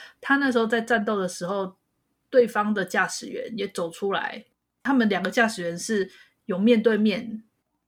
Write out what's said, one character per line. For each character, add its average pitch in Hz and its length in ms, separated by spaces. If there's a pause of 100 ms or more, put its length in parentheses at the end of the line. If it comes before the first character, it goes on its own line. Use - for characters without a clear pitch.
(200)
他 277 160
那 277 140
时 240 80
候 226 80
在 226 140
战 226 240
斗 214 140
的 185 100
时 180 180
候， 190 300 (520)
对 247 180
方 214 280
的 190 100
驾 190 220
驶 - 220
员 - 280
也 196 120
走 175 200
出 196 240
来， - 340 (360)
他 262 100
们 233 160
两 185 140
个 190 80
驾 233 160
驶 214 160
员 170 160
是 190 320 (360)
有 185 120
面 220 240
对 220 140
面， 214 480 (440)